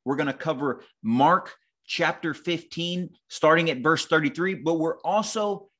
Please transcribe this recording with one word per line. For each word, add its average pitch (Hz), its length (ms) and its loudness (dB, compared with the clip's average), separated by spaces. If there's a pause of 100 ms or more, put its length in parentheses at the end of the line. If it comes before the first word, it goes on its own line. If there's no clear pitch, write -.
we're 135 120 -2
gonna 139 180 -2
cover 139 480 -6 (180)
Mark 139 540 4 (320)
chapter 165 480 -2
fifteen, 175 760 -6 (180)
starting 160 420 4
at 127 140 -4
verse 156 220 2
thirty-three, 160 480 0
but 160 260 -2
we're 160 220 -2
also 208 680 -2 (120)